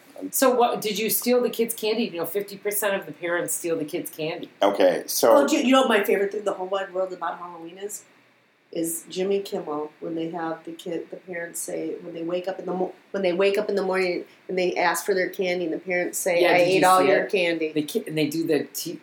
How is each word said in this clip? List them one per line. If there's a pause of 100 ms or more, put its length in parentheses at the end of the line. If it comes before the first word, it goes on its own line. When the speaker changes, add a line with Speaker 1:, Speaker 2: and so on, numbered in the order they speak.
(320)
Speaker 1:
So
what,
did
you
steal
the
kids'
candy?
You
know,
fifty
percent
of
the
parents
steal
the
kids'
candy. (120)
Speaker 2:
Okay,
so
Speaker 3:
Oh,
do
you,
you
know
what
my
favorite
thing
in
the
whole
wide
world
about
Halloween
is? (680)
Is
Jimmy
Kimmel
when
they
have
the
kid,
the
parents
say
when
they
wake
up
in
the
mo-, (180)
when
they
wake
up
in
the
morning (240)
and
they
ask
for
their
candy
and
the
parents
say,
Speaker 1:
Yeah,
Speaker 3:
"I
Speaker 1:
did
you
Speaker 3:
ate
all
Speaker 1:
see
Speaker 3:
your
Speaker 1:
it?
Speaker 3:
candy."
Speaker 1:
The
ki-,
and
they
do
the (100)
t-,